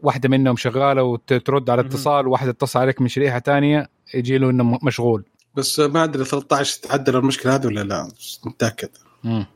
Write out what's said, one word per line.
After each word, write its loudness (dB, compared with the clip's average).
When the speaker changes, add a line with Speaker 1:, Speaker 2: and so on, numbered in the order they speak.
Speaker 1:
واحدة 0
منهم 4
شغالة 0
وترد 0
على 2
Speaker 2:
مهم. -4
Speaker 1:
اتصال، 0
واحد 0
اتصل -2
عليك 0
من 2
شريحة 0
تانية 2
يجي 0
له 2
إنه 2
م-، 2
مشغول. 0
Speaker 3:
بس -4
ما 2
أدري -2
ثلاثة -2
عشر -4
تعدل 0
المشكلة 0
هذه 0
ولا -4
لا؟ -6
مش -16
متأكد. -6
Speaker 1:
مم، -4